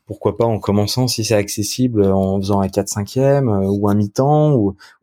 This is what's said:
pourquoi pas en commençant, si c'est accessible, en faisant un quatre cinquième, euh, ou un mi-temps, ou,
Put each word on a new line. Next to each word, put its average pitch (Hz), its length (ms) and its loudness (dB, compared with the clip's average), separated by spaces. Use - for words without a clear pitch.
pourquoi 104 280 -4
pas 117 100 0
en 110 120 0
commençant, 104 480 0
si 117 160 -4
c'est 110 120 -2
accessible, 104 680 -2
en 95 380 2
faisant 98 200 0
un 95 80 0
quatre 98 200 -4
cinquième, 131 640 0
euh, 98 180 0
ou 101 220 0
un 101 40 2
mi-temps, 143 600 2
ou, 101 200 2